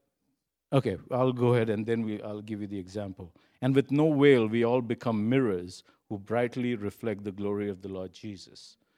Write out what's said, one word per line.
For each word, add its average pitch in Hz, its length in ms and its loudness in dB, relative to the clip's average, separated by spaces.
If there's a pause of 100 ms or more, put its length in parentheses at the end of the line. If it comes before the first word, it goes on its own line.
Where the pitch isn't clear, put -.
(720)
okay, 113 260 2 (120)
I'll 127 220 2
go 123 220 4
ahead 113 160 2
and 104 140 -2
then 113 180 -2
we, 107 200 -4
I'll 104 200 -10
give 107 180 -8
you 101 80 -8
the 101 100 -8
example. 95 560 -10 (280)
"And 131 120 2
with 135 160 4
no 151 220 4
veil, 139 340 8
we 117 160 2
all 123 200 2
become 110 460 -2
mirrors 98 540 0 (280)
who 104 80 -6
brightly 120 580 -2
reflect 101 480 -6
the 104 80 -6
glory 101 380 -4
of 95 100 -10
the 98 80 -12
Lord 92 240 -10
Jesus. - 640 -18 (220)